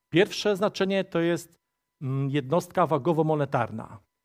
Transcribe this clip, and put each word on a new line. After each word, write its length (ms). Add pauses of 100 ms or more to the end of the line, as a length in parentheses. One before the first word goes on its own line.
Pierwsze 460
znaczenie 480
to 160
jest, 400 (420)
mm, 280
jednostka 580
wagowo-monetarna. 1120 (260)